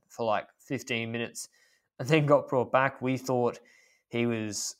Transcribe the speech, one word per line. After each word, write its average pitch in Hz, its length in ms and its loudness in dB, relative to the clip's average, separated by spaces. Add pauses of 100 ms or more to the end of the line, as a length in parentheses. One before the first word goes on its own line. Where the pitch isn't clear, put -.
for, 120 180 -6
like, 104 220 0 (100)
fifteen 117 540 -6
minutes - 360 -8 (500)
and 123 100 -6
then 156 180 4
got 139 220 4
brought 120 240 0
back. 131 280 2
We 127 160 0
thought 123 440 0 (480)
he 120 180 0
was 110 540 -4